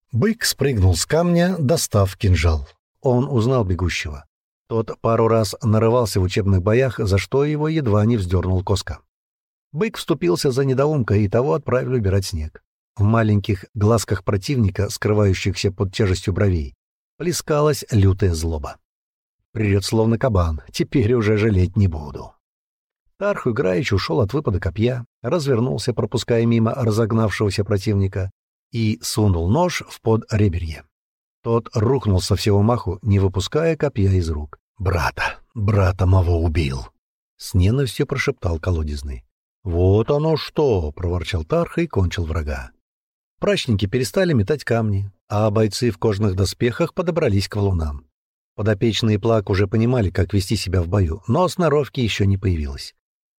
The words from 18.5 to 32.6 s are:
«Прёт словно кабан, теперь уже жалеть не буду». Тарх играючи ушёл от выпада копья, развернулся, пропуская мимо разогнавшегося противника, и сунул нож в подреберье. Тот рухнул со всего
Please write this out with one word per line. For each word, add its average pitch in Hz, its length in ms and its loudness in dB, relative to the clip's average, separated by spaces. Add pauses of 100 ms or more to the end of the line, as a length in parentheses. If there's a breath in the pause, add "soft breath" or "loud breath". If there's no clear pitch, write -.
«Прёт 101 320 0
словно 113 340 2
кабан, 90 420 0 (100)
теперь 127 440 0
уже 110 240 2
жалеть 95 380 2
не 101 120 4
буду». 73 440 -8 (840)
Тарх 196 280 -2
играючи 107 480 0
ушёл 87 260 0
от 110 140 0
выпада 110 260 -2
копья, 117 460 -2 (160)
развернулся, 131 720 0
пропуская 117 500 0
мимо 117 300 2
разогнавшегося 110 880 0
противника, 98 680 -2 (420)
и 110 300 -2
сунул 90 460 0
нож 165 400 0
в - 140 -20
подреберье. 98 840 -2 (580)
Тот 117 320 -2
рухнул 110 460 2
со 98 160 -2
всего 101 260 2